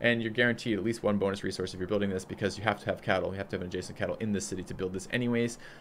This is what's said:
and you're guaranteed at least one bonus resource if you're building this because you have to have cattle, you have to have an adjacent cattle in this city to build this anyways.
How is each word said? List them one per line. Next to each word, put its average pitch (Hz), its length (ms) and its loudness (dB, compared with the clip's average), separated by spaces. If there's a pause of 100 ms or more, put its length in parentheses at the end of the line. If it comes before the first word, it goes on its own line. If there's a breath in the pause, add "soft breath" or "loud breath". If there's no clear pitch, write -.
and 117 200 4
you're 113 100 0
guaranteed 117 460 2
at 90 60 -2
least 113 180 0
one 101 160 4
bonus 98 280 2
resource 92 280 -2
if 95 60 -10
you're 90 80 -2
building 101 220 2
this 92 160 -2
because 95 320 -2
you 98 80 -8
have 104 160 4
to - 60 -10
have 95 140 0
cattle, 92 300 2
you 95 60 -6
have 98 100 -4
to - 80 -6
have 92 60 -2
an 90 80 -6
adjacent 92 280 -4
cattle 87 220 -2
in 107 140 0
this 95 120 0
city 92 180 -4
to - 100 -8
build 92 180 -2
this 95 200 -6
anyways. 120 460 0 (240 loud breath)